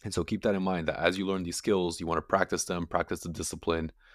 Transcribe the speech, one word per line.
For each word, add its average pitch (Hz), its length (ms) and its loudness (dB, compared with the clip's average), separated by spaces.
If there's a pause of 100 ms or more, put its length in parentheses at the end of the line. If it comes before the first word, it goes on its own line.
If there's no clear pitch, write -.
And 101 100 -6
so 87 100 0
keep 101 200 -2
that 104 120 4
in 95 80 0
mind, 90 240 0
that - 120 -2
as 92 180 4
you 98 80 -2
learn 95 180 0
these 87 140 -4
skills, 90 420 2
you 82 80 -4
wanna 82 140 2
practice 95 440 2
them, 87 220 -2
practice 85 340 -2
the 87 80 -8
discipline, 82 640 -2 (240)